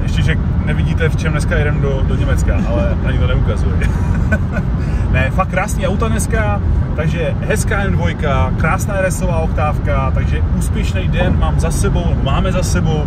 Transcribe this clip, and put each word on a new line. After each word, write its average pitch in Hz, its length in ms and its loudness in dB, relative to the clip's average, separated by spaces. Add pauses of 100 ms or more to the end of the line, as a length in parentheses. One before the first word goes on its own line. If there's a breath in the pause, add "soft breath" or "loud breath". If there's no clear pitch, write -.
ještě, - 180 0
že - 160 2 (280)
nevidíte, 151 440 0
v 151 60 -2
čem 160 160 0
dneska 151 240 0
jedem 147 260 0
do, 139 260 0
do - 80 0
Německa, - 400 2 (140)
ale - 360 0
ani - 120 0
to - 100 2
neukazuji. - 520 0
<laughs> - 100 0 (1200 loud breath)
Ne, - 180 2
fakt - 180 0
krásný 190 380 -2
auta 202 200 0
dneska, 214 540 0 (340)
takže 185 460 -2
hezká 214 420 0
M 185 80 0
dvojka, 156 680 0
krásná 185 380 0
R 190 100 0
S 175 160 -2
ová - 160 0
oktávka, 156 760 0
takže - 300 0 (160)
úspěšný - 500 0
den 180 320 2
mám - 200 2
za 160 120 0
sebou, 180 380 0
nebo - 140 0
máme 180 280 0
za 180 120 0
sebou. 165 440 0